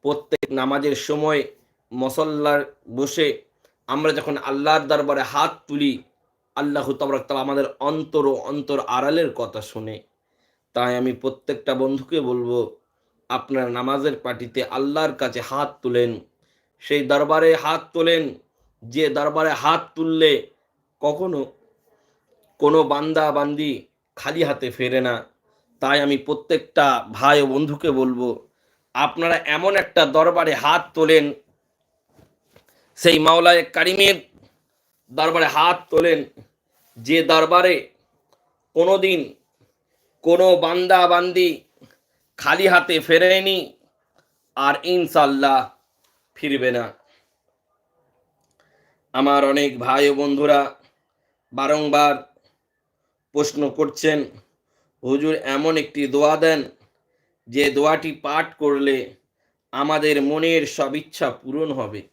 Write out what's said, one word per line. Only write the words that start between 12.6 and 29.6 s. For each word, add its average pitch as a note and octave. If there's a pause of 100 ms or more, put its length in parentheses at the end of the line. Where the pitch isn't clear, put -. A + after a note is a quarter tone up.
আপনারা B2+
নামাজের C3+
পাটিতে A#2+
আল্লাহর C#3+
কাছে B2
হাত C#3+
তুলেন, A#2+ (600)
সেই C#3+
দরবারে D#3
হাত D#3
তোলেন, E3 (480)
যে C3+
দরবারে D3+
হাত D3+
তুললে D#3+ (500)
কখনো D3 (1080)
কোনো D3
বান্দা D3+
বান্দি C#3+ (300)
খালি D#3+
হাতে C#3
ফেরে B2+
না। A#2+ (560)
তাই C#3
আমি C#3+
প্রত্যেকটা C#3+
ভাই C#3+
ও C#3
বন্ধুকে C#3+
বলবো, B2+ (460)
আপনারা D#3+
এমন E3+